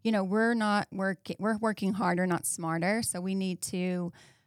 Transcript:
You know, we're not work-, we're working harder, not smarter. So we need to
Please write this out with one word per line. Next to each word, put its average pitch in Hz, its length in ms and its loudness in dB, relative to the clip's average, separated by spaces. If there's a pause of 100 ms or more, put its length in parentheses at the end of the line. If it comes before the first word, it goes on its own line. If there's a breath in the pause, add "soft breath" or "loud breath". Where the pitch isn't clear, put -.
You 226 100 2
know, 202 100 2
we're 214 300 2
not 214 400 2
work-, 190 460 -2
we're 214 180 0
working 214 380 0
harder, 185 320 2
not 175 180 0
smarter. 175 580 0
So 180 200 -4
we 190 120 -2
need 190 280 -2
to 180 500 -2 (340 loud breath)